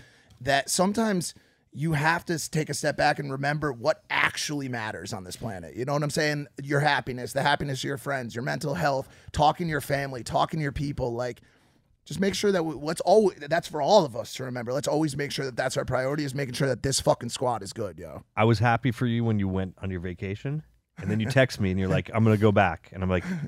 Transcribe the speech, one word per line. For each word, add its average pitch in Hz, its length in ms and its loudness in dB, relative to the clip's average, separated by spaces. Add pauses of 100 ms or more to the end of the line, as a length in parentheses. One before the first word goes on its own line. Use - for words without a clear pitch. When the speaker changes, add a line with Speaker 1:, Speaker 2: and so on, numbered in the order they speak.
(420)
Speaker 1:
that 139 280 2
sometimes 202 640 2 (380)
you 160 220 -2
have 160 320 2
to 175 80 -4
s-, 151 160 -4
take 156 200 -4
a 143 40 -6
step 147 240 -2
back 147 220 2
and 143 120 -6
remember 143 400 -2
what 123 380 -2
actually 147 600 -2
matters 107 440 -6
on 95 100 -10
this 90 120 -12
planet. 87 400 -10
You 110 100 -4
know 143 80 -2
what 147 100 0
I'm 147 60 -2
saying? 147 380 -2 (160)
Your 143 160 0
happiness, 131 540 0
the 135 100 0
happiness 143 360 0
of - 40 -6
your 139 140 -4
friends, 127 380 -6
your 120 80 -6
mental 139 300 -4
health, 143 340 0 (240)
talking 151 360 2
to 160 40 -2
your 147 100 -2
family, 139 420 -4
talking 151 360 0
to 151 40 -2
your 139 80 -2
people, 131 420 -4
like, 120 280 -6 (640)
just 151 140 -8
make 190 140 2
sure 202 200 2
that 185 60 2
w-, 160 220 -4
let's 156 200 -4
always, 196 360 6 (120)
that's 165 180 0
for 151 140 -4
all 180 240 8
of 113 100 -8
us 110 200 -8
to 131 100 -6
remember. 123 280 -6
Let's 135 140 0
always 151 300 0
make 143 140 -4
sure 139 140 -4
that 127 120 -8
that's 131 200 -2
our 131 80 -2
priority, 131 380 -2
is 135 100 -4
making 127 220 -4
sure 139 140 2
that 123 120 -2
this 135 200 0
fucking 143 280 2
squad 117 320 -2
is 98 120 -12
good, 92 260 -6
yo. 78 240 -14 (120)
Speaker 2:
I 107 100 4
was 113 140 6
happy 120 320 4
for 127 140 -2
you 117 200 2
when 110 140 2
you 98 80 2
went 95 340 -2
on 98 100 -4
your 92 80 -4
vacation, 101 640 -6 (360)
and 98 120 -4
then 107 80 0
you 110 100 0
text 131 300 4
me 98 100 2
and 92 100 0
you're 95 100 0
like, 92 240 0
"I'm 113 100 4
gonna 110 140 8
go 107 160 6
back." 95 400 2
And 92 100 -4
I'm 92 60 0
like, 90 160 2 (220)